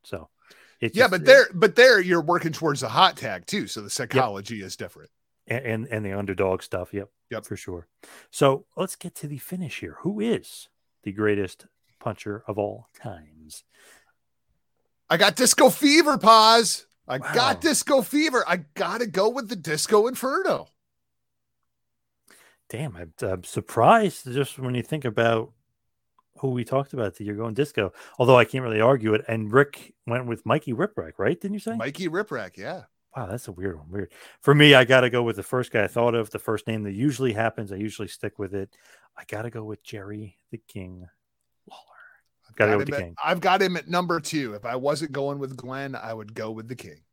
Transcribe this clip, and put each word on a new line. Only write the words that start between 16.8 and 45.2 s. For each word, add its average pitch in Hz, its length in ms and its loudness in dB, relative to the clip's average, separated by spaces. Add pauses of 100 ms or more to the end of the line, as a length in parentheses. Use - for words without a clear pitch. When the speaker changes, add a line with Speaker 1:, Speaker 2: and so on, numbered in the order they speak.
Speaker 2:
I 131 100 -4
got 247 380 0
Speaker 1:
Wow. - 40 -14
Speaker 2:
Disco 285 420 2
Fever. 262 440 0
I 175 120 0 (160)
gotta 208 320 -4
go 196 240 0
with 247 180 -8
the 226 80 -8
Disco 170 500 2
Inferno. 269 640 -2 (2000)
Speaker 1:
Damn, 120 280 -10
I'm, 85 160 -16 (100)
I'm 92 220 -6
surprised 147 880 0
just 131 260 -6
when 127 180 -6
you 117 60 -4
think 147 220 -8
about 117 480 0 (840)
who 135 120 -4
we 123 140 -4
talked 135 280 -4
about 110 240 -6
that 104 80 -14
you're 104 120 -6
going 113 180 -8
Disco, 113 380 -2 (260)
although 127 200 8
I 117 60 8
can't 131 180 -4
really 110 180 -2
argue 110 340 2
it. 107 120 0
And 110 260 -4
Rick 143 420 2 (120)
went 123 200 -6
with 113 200 -8
Mikey 127 260 -2
Whipwreck, 101 460 -6
right? 123 200 0
Didn't 202 160 -8
you 208 60 -10
say? 226 160 -8
Speaker 2:
Mikey 165 320 -6
Whipwreck, 156 480 -6
yeah. 127 280 -12 (300)
Speaker 1:
Wow, 120 120 -10
that's 104 200 -10
a 107 60 -14
weird 90 260 -8
one. 76 120 -20
Weird. 95 200 -8 (300)
For 143 140 4
me, 147 200 10
I 127 100 8
gotta 123 260 6
go 123 120 0
with 113 140 -2
the 98 60 -10
first 127 280 -4
guy 104 140 0
I - 20 0
thought 117 280 0
of, 113 160 -4
the 104 80 -10
first 107 280 -6
name 110 180 -6
that 101 80 -8
usually 123 420 -2
happens. 110 360 -4
I 95 60 -10
usually 101 320 -8
stick - 300 -12
with 98 160 -8
it. 98 200 -8 (400)
I - 140 -20
gotta 110 220 -10
go 110 140 -14
with 107 180 -14
Jerry 104 560 -16 (120)
the 117 60 -14
King 90 500 -16 (600)
Lawler. - 140 -20 (680)
Speaker 2:
I've 110 80 -20
Speaker 1:
Gotta 107 140 2
Speaker 2:
got - 20 4
Speaker 1:
go 104 60 2
with 101 100 -2
Speaker 2:
him - 40 -8
Speaker 1:
the 143 40 -4
Speaker 2:
at, 98 60 -4
Speaker 1:
King. 85 200 -12
Speaker 2:
I've 170 180 -2
got 190 200 2
him 185 160 0
at 147 100 -8
number 175 320 -2
two. 139 360 -6
If 104 100 -14
I 120 120 -6
wasn't 143 360 -4
going 139 260 -6